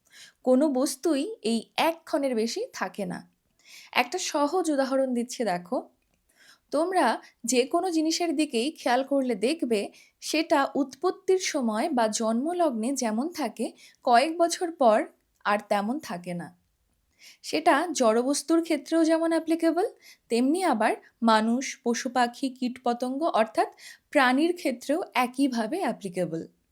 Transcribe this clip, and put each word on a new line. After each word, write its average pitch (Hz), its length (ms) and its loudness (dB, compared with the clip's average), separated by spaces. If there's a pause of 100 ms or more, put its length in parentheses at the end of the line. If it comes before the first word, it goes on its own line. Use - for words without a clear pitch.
(440)
কোনো 254 260 4
বস্তুই 294 720 -2
এই 226 240 -2 (120)
এক 330 260 0
ক্ষণের 277 320 -2
বেশি 233 380 -2
থাকে 190 320 -6
না। 175 240 -10 (640)
একটা 254 260 0
সহজ 311 540 0
উদাহরণ 269 420 0
দিচ্ছি 240 300 -4
দেখো, 185 460 -4 (840)
তোমরা 320 500 2 (240)
যে 247 200 2
কোনো 339 260 0
জিনিসের 320 440 0
দিকেই 294 360 0
খেয়াল 262 320 0
করলে 262 320 0
দেখবে 240 560 -2 (300)
সেটা 311 540 0
উৎপত্তির 359 640 0
সময় 247 500 -2
বা 240 180 2
জন্মলগ্নে 240 880 -2
যেমন 240 360 -2
থাকে, 302 420 -6 (320)
কয়েক 277 340 4
বছর 339 340 0
পর 247 340 4 (380)
আর 208 160 0 (100)
তেমন 214 300 -2
থাকে 175 340 -10
না। 170 220 -10 (840)
সেটা 311 500 2
জড়বস্তুর 262 720 2
ক্ষেত্রেও 330 440 0
যেমন 330 240 2
অ্যাপ্লিকেবল, 330 560 0 (440)
তেমনি 269 340 2
আবার 262 320 2 (260)
মানুষ, 226 640 2
পশু 233 260 -2
পাখি, 240 400 0
কীটপতঙ্গ 254 760 -4
অর্থাৎ 330 520 0 (340)
প্রাণীর 285 460 2
ক্ষেত্রেও 294 480 -2 (100)
একইভাবে 247 680 -2
অ্যাপ্লিকেবল। 180 680 -6 (240)